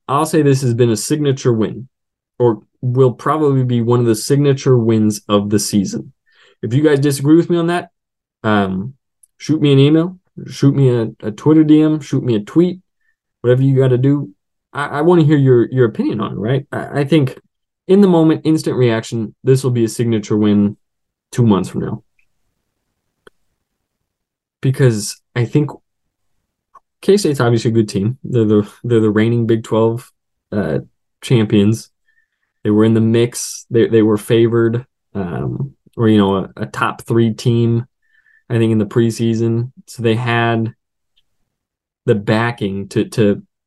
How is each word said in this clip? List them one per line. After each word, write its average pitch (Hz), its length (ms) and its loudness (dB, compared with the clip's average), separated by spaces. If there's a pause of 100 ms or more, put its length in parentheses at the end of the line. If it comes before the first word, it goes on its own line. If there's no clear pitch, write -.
I'll 143 180 -2
say 160 160 0
this 139 200 2
has 123 120 0
been 120 160 2
a 107 80 0
signature 139 560 -2
win, 107 340 -4 (520)
or 117 240 0 (180)
will 127 320 0
probably 143 500 -2
be 120 180 -2
one 120 180 0
of 120 80 0
the 110 80 2
signature 139 640 2
wins 110 500 0
of 104 240 0
the 104 80 2
season. - 540 -4 (500)
If 117 100 -4
you 143 80 2
guys 151 180 2
disagree 139 360 2
with 165 140 2
me 175 80 0
on 165 100 -2
that, 175 240 -6 (520)
um, 101 520 -2 (420)
shoot 156 240 -2
me 143 120 2
an 135 60 6
email, 160 400 2 (300)
shoot 139 240 0
me 135 160 2
a, 117 180 -2 (140)
a 107 100 -8
Twitter 156 320 2
D 151 180 4
M, 156 180 0
shoot 135 240 -6
me 120 120 0
a 104 40 -2
tweet, 180 420 -2 (600)
whatever 127 200 2
you 135 160 2
gotta 127 200 2
do. 139 360 -2 (380)
I, 143 140 -8
I 143 160 -6
wanna 170 220 4
hear 147 140 4
your, 127 320 4
your 131 160 2
opinion 127 360 -4
on - 120 -8
it, - 20 -10
right? 127 360 -4
I, - 300 -6
I - 20 -2
think 139 340 0 (500)
in 190 140 4
the 196 60 6
moment, 160 380 2
instant 151 320 -2
reaction, 113 680 -2
this 131 200 2
will 131 80 -2
be 120 120 0
a 110 60 0
signature 113 480 -2
win 104 400 2 (540)
two 123 140 2
months 95 240 2
from 92 120 -8
now. - 220 -8 (2500)
Because 131 600 0 (140)
I 120 100 -2
think 147 260 -2 (1300)
K-State's 170 380 2
obviously 120 320 0
a - 20 -2
good 110 160 0
team. 104 340 -4
They're 117 220 -2
the, 104 260 2 (120)
they're 120 160 0
the 107 120 2
reigning 113 340 0
Big 113 180 0
Twelve, 113 480 -2 (400)
uh, 90 280 -4 (420)
champions. 110 680 0 (720)
They 107 60 -4
were 107 160 2
in 113 80 2
the 110 80 2
mix. 117 680 -2
They, 113 180 2
they 110 140 2
were 107 160 2
favored, 117 680 0 (280)
um, 85 640 -8 (200)
or, 113 120 0
you 110 100 4
know, 98 200 2
a, - 200 -6
a 107 80 -8
top - 380 -6
three 117 300 0
team, 117 520 -2 (640)
I 120 80 -2
think, 113 140 0
in 110 80 0
the 104 60 -2
preseason. 117 840 -4 (140)
So - 160 -16
they 113 140 -2
had 117 580 -2 (1300)
the 117 100 0
backing 104 760 -4
to, 98 200 -4
to 101 360 -2 (220)